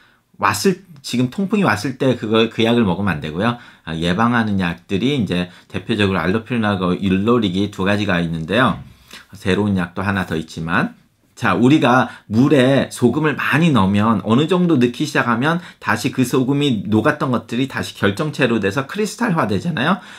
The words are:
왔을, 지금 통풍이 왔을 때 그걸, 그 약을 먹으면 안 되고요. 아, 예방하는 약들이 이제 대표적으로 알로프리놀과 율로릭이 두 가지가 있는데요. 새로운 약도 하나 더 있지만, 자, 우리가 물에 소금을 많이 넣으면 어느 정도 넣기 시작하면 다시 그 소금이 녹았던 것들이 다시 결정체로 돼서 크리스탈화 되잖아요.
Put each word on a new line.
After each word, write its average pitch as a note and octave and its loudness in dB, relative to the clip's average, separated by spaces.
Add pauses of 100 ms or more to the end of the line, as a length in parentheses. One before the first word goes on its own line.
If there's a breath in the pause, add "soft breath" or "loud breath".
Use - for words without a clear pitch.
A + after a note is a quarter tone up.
(380 soft breath)
왔을, F3+ 0 (180)
지금 B2 -2
통풍이 G3 0
왔을 B2+ 0
때 B2+ 0
그걸, A2 2
그 A2+ 0
약을 A#2 2
먹으면 F#2 0
안 D2 -4
되고요. F#2+ -4 (280 loud breath)
아, D#2+ -6
예방하는 G#2 0
약들이 F#2+ -2
이제 F2+ -2 (180 loud breath)
대표적으로 G2 -2
알로프리놀과 G2 -2
율로릭이 G2+ 0
두 F#2+ -6
가지가 G2 0
있는데요. E2+ -2 (540 loud breath)
새로운 G2+ 0
약도 F2 -4
하나 G2 -2
더 E2+ -6
있지만, E2 -4 (400)
자, G2+ 0
우리가 B2+ 4 (180 loud breath)
물에 C3 4
소금을 C#3+ 0
많이 D#3 0
넣으면 G#2 2
어느 B2+ 2
정도 F3 2
넣기 B2 0
시작하면 C3+ 0 (200 loud breath)
다시 G#2+ -2
그 B2+ 0
소금이 C3 0
녹았던 B2 2
것들이 B2 -2
다시 - -8
결정체로 A#2 0
돼서 G#2 -2
크리스탈화 G3+ -2
되잖아요. C3+ -2 (220 loud breath)